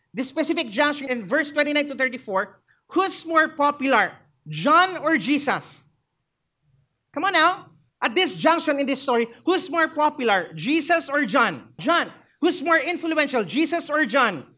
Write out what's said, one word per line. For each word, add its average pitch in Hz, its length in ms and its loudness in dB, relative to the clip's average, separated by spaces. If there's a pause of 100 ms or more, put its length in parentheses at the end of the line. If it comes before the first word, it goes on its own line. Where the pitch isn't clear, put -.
(120)
this 247 160 -4
specific 285 400 -2
junction 285 400 0
in 240 140 -4
verse 294 300 -2
twenty-nine 294 340 0
to 285 80 -8
thirty-four, 226 640 -4 (300)
who's - 360 -2
more 320 220 2
popular, 277 720 0 (300)
John 302 500 2
or 302 180 0
Jesus? 247 680 -2 (1300)
Come - 80 -6
on 381 100 0
now. 349 380 2 (320)
At 247 140 0
this 320 180 2
junction 302 460 2
in 277 100 -2
this 269 100 -2
story, 233 300 0 (160)
who's 359 240 0
more 320 160 2
popular, 277 720 0
Jesus 302 500 0
or 285 160 0
John? 196 540 0
John. 277 320 0 (300)
Who's 349 200 0
more 330 160 2
influential, 302 720 -2
Jesus 302 420 -2
or 302 160 0
John? 208 540 0